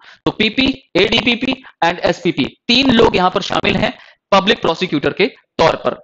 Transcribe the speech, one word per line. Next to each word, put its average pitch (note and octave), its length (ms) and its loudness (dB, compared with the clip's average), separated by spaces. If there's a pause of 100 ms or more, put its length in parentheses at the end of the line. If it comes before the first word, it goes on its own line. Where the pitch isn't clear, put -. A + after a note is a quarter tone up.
(260)
तो D#3 60 0
पीपी, C4 640 -2
एडीपीपी A#3 680 0 (200)
and E3+ 160 0
एसपीपी E3 460 -2 (220)
तीन B3+ 240 2
लोग A3+ 240 4
यहां F#3 140 2
पर F#3 120 -4
शामिल F#3+ 340 -2
हैं G#3+ 220 -2 (340)
public G3 300 2
prosecutor E3 520 -2
के G3 140 0 (300)
तौर D#3+ 180 4
पर। - 280 -4